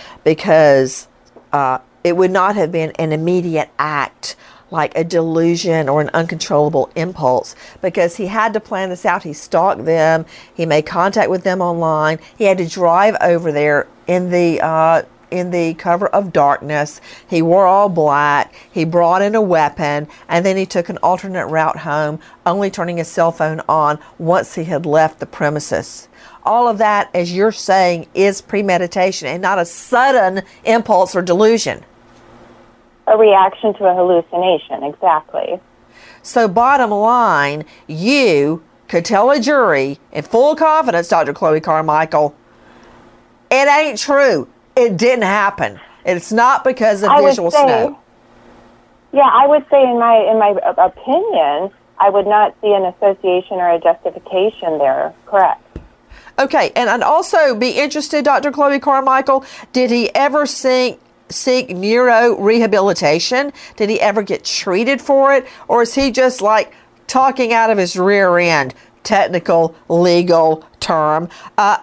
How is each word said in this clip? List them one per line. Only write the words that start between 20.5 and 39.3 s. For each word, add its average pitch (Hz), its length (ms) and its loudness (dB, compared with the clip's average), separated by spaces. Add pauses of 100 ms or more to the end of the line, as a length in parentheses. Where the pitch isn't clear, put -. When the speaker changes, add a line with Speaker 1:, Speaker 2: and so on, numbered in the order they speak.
Speaker 1:
he 190 100 -2
took 175 220 -4
an 180 100 -10
alternate 180 480 -4
route 156 320 -2
home, 151 420 -4 (260)
only 196 240 -2
turning 175 280 -6
his 156 100 -6
cell 165 240 0
phone 160 360 -4
on 151 300 0 (220)
once 170 340 -2
he 165 100 -6
had 170 220 -6
left 156 320 0
the - 80 -12
premises. - 800 -6 (380)
All 240 240 0
of 214 100 -4
that, 208 340 -2
as 175 200 -4
you're 202 180 -2
saying, 180 640 -2
is 196 260 0
premeditation 185 840 -2
and 170 160 -8
not 190 160 -2
a 170 60 0
sudden 233 800 0 (220)
impulse 214 520 0
or 175 60 0
delusion. 185 640 0 (1200)
Speaker 2:
A 220 100 4
reaction 196 580 2
to 202 120 -2
a 180 80 2
hallucination, 175 920 -2
exactly. 160 720 -4 (640)
Speaker 1:
So 233 240 0
bottom 233 440 2
line, 202 760 0 (240)
you 165 720 0 (240)
could 165 180 -2
tell 226 280 2